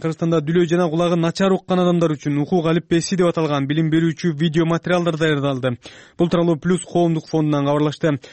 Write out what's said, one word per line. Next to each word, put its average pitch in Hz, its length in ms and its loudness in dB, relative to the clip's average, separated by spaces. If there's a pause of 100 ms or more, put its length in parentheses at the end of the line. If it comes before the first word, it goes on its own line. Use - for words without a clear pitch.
Кыргызстанда 165 420 -2
дүлөй 165 240 2
жана 175 240 0
кулагы 170 240 0
начар 175 400 0
уккан 185 240 -2
адамдар 170 380 2
үчүн 143 260 -2
укук 160 240 0
алиппеси 170 480 0
деп 175 140 2
аталган 147 400 0
билим 160 240 0
берүүчү 165 420 0
видео 160 320 0
материалдар 165 500 0
даярдалды. 139 600 -2 (420)
Бул 175 100 2
тууралуу 170 280 2
Плюс 170 260 -2
коомдук 165 460 -2
фондунан 151 380 0
кабарлашты. 147 520 0 (140)